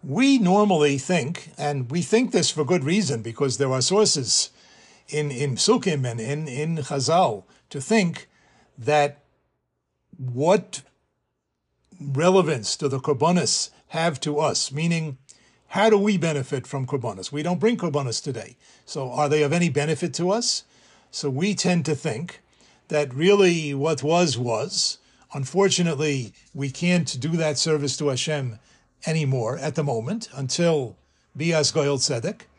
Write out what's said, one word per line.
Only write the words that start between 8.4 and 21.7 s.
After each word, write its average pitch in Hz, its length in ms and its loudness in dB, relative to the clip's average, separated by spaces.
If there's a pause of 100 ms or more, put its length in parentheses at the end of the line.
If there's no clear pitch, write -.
that 143 460 0 (920)
what 139 640 0 (1200)
relevance 147 760 2
do 151 120 -2
the 131 120 0
korbanos 151 680 2 (200)
have 160 320 -2
to 147 180 -2
us? 151 320 0
Meaning, 156 460 -2 (500)
how 208 220 4
do 214 80 6
we 202 200 2
benefit 143 500 -2
from 135 180 -6
korbanos? 117 460 -6
We 147 120 -6
don't 175 160 -2
bring 226 180 2
korbanos 139 440 -4
today. - 360 -10 (280)
So 131 260 -8
are 147 180 0
they 151 140 4
of 143 100 2
any 175 160 2
benefit 147 460 -2
to 180 160 0
us? 233 320 -2 (480)
So - 180 -4
we 165 260 0
tend 175 300 0